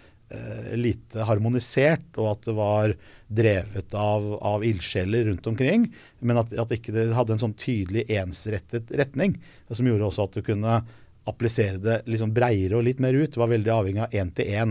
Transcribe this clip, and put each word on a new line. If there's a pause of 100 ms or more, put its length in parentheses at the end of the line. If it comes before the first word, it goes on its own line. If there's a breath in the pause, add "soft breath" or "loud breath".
(280 loud breath)
eh,
lite
harmonisert,
og
at
det
var (440 loud breath)
drevet
av, (160)
av
ildsjeler
rundt
omkring, (320 loud breath)
men
at,
at
ikke
det
hadde
en
sånn
tydelig
ensrettet
retning, (320 loud breath)
som
gjorde
også
at
du
kunne (460 loud breath)
applisere
det (120)
liksom
breiere
og
litt
mer
ut.
Det
var
veldig
avhengig
av
en
til
en,